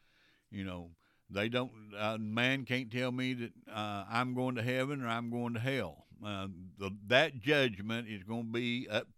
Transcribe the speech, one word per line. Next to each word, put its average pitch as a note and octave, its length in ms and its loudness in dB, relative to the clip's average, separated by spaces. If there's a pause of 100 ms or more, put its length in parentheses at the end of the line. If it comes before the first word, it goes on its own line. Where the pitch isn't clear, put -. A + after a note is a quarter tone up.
(480)
You G2 160 -6
know, F2 260 -6 (380)
they G2+ 200 2
don't, B2 240 0 (260)
uh, A2 220 0
man A#2+ 460 2
can't B2 260 -2
tell B2+ 180 0
me B2+ 220 0
that, A#2 200 -6 (200)
uh, G#2 360 -2
I'm B2 260 0
going B2+ 220 2
to A2+ 60 0
heaven C3 400 2
or A#2 60 -2
I'm A#2 220 0
going A#2+ 240 0
to A2 60 -2
hell. A#2+ 420 -2 (220)
Uh, G2 220 -4 (320)
the, G2 120 -2 (160)
that C3+ 340 6
judgment A#2 680 2
is G#2 140 -8
gonna A2+ 220 -4
be A#2+ 440 -2
up G#2+ 300 0